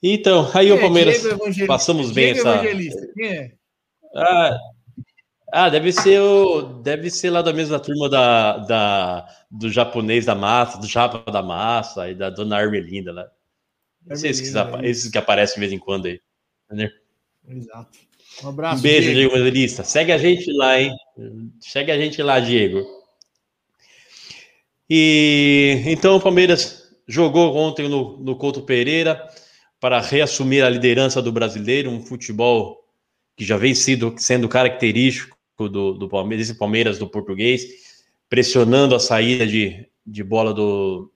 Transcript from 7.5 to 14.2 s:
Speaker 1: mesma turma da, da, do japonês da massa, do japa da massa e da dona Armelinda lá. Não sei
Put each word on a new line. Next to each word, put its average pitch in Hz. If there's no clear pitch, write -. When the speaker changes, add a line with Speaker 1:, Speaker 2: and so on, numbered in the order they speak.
Speaker 1:
mesma 151
turma 143
da, 120
da, 101
do 110
japonês 117
da 117
massa, 113
do 107
japa 117
da 101
massa 98
e 92
da 95
dona 104
Armelinda 95
lá. 87
Não 147
sei 151